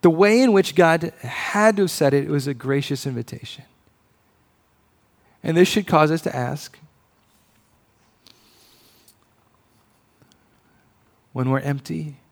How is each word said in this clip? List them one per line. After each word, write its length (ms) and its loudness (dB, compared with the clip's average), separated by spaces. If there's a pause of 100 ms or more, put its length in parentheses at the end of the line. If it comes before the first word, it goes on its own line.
The 100 6
way 300 4
in 120 4
which 220 2
God 460 2
had 560 0
to 60 2
have 80 0
said 240 0
it, 100 2
it 60 -8
was 160 -2
a 80 -4
gracious 520 -6
invitation. 580 -12 (1800)
And 120 -2
this 120 6
should 180 -2
cause 240 4
us 120 -4
to 120 -6
ask, 440 -8 (4000)
when 180 -2
we're 100 0
empty 560 -8 (160)